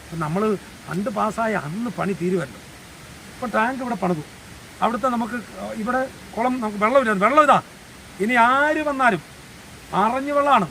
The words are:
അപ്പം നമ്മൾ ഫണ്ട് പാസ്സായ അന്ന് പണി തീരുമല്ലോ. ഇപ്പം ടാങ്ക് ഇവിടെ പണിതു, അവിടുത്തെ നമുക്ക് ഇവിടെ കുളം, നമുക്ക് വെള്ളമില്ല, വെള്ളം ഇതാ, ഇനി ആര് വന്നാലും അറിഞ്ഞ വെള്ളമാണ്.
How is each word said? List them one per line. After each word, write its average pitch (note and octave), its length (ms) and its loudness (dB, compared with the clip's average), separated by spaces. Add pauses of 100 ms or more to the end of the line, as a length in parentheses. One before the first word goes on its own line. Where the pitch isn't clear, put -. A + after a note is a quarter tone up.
അപ്പം E3 220 -12
നമ്മൾ E3+ 160 0 (460)
ഫണ്ട് F#3+ 300 -4
പാസ്സായ G#3+ 360 0 (140)
അന്ന് A3 300 -4
പണി F3 240 -2
തീരുമല്ലോ. F3 380 -2 (760)
ഇപ്പം A#3+ 220 -8
ടാങ്ക് A#3+ 280 0
ഇവിടെ A3+ 200 -4
പണിതു, F3 200 0 (600)
അവിടുത്തെ A3+ 320 0
നമുക്ക് A3+ 220 -4 (440)
ഇവിടെ B3 200 0 (340)
കുളം, B3 180 0 (100)
നമുക്ക് G#3 200 -4
വെള്ളമില്ല, A#3 300 4 (120)
വെള്ളം D4 220 6
ഇതാ, G#3+ 120 8 (640)
ഇനി A#3+ 120 0 (120)
ആര് D4 420 4
വന്നാലും B3 320 2 (800)
അറിഞ്ഞ C4 380 0
വെള്ളമാണ്. C4 320 4